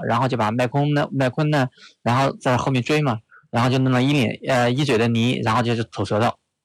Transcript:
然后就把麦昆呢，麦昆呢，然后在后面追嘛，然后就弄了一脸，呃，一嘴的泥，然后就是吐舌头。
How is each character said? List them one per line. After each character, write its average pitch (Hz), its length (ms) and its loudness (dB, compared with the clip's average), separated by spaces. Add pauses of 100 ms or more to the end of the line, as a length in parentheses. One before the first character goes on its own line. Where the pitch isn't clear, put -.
然 117 140 0
后 131 80 0
就 123 100 -2
把 110 140 0
麦 123 140 0
昆 143 280 0
呢， 147 180 0
麦 135 180 0
昆 151 200 -2
呢， 143 180 0 (340)
然 113 140 0
后 135 220 2
在 127 180 0
后 135 160 -2
面 127 100 2
追 151 200 0
嘛， 120 180 -2 (300)
然 117 120 -2
后 131 80 2
就 131 100 2
弄 131 120 2
了 123 100 2
一 139 120 2
脸， 110 340 0
呃， 123 240 2
一 139 140 0
嘴 135 120 2
的 117 120 2
泥， 117 340 0
然 113 100 0
后 120 80 2
就 117 140 -2
是 117 80 -4
吐 - 220 -8
舌 107 140 -2
头。 120 140 2 (320)